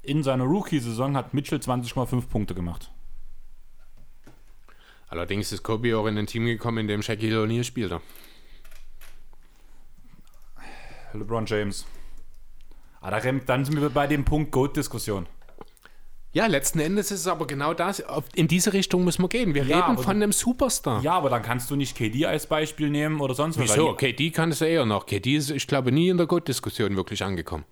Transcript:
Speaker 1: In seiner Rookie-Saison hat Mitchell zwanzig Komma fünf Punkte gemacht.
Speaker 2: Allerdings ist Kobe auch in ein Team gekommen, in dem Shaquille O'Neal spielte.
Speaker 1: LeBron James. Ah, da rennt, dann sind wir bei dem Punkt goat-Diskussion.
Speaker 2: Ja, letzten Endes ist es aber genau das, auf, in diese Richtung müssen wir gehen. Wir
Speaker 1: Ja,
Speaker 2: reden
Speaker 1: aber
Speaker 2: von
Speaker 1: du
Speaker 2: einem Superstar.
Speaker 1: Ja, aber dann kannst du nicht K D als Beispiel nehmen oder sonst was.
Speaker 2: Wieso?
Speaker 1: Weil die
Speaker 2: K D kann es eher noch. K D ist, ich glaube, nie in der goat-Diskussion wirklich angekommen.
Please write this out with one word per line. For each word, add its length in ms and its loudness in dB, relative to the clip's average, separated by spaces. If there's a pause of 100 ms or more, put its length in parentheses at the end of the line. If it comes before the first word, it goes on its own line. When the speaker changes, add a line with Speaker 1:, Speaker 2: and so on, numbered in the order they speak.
Speaker 1:
In 220 0
seiner 220 2
Rookie-Saison 720 0
hat 160 -4
Mitchell 260 0
zwanzig 340 -2
Komma 120 0
fünf 240 -2
Punkte 260 0
gemacht. 360 -6 (2250)
Speaker 2:
Allerdings 420 -2
ist 120 -6
Kobe 340 2
auch 80 2
in 120 0
ein 100 -2
Team 180 -2
gekommen, 320 0
in 100 0
dem 140 0
Shaquille 420 0
O'Neal 220 0
spielte. 340 -4 (3250)
Speaker 1:
LeBron 340 -2
James. 380 0 (1160)
Ah, 80 -6
da 80 0
rennt, 320 0
dann 160 2
sind 160 2
wir 80 4
bei 180 2
dem 160 2
Punkt 280 2
goat-Diskussion. 760 0 (1040)
Speaker 2:
Ja, 140 4
letzten 340 2
Endes 300 2
ist 120 -4
es 60 -2
aber 200 0
genau 260 0
das, 320 -2
auf, 200 -4 (100)
in 120 6
diese 260 4
Richtung 300 4
müssen 200 4
wir 60 2
gehen. 260 2
Wir 80 4
Speaker 1:
Ja, 140 4
Speaker 2:
reden 160 6
Speaker 1:
aber 100 0
Speaker 2:
von 160 2
Speaker 1:
du 40 4
Speaker 2:
einem 80 4
Superstar. 680 2
Speaker 1:
Ja, 120 4
aber 180 4
dann 100 2
kannst 300 -2
du 40 0
nicht 220 -2
K 120 0
D 180 2
als 180 0
Beispiel 460 0
nehmen 280 0
oder 140 0
sonst 240 0
was. 60 2
Speaker 2:
Wieso? 240 4
Speaker 1:
Weil 80 2
die 20 -8
Speaker 2:
K 160 2
D 160 2
kann 220 2
es 100 0
eher 240 4
noch. 220 2
K 120 0
D 160 2
ist, 140 0
ich 160 -2
glaube, 260 2
nie 180 6
in 80 4
der 100 4
goat-Diskussion 680 0
wirklich 280 -2
angekommen. 480 -4